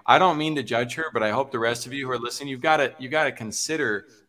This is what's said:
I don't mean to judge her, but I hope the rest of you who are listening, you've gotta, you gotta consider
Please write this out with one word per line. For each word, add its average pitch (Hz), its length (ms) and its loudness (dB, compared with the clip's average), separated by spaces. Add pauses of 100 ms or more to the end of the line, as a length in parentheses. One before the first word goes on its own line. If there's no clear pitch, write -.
I 131 120 8
don't 175 200 4
mean 156 180 -2
to 139 60 -2
judge 120 320 -2
her, 160 180 -6
but 113 100 0
I 107 100 2
hope 135 180 -2
the 123 80 -4
rest 117 280 0
of 127 60 -12
you 135 140 -6
who 131 60 -4
are 120 60 -2
listening, 120 300 -8
you've 131 140 -8
gotta, 151 360 2
you 127 120 -10
gotta 151 220 0
consider 113 760 -4 (220)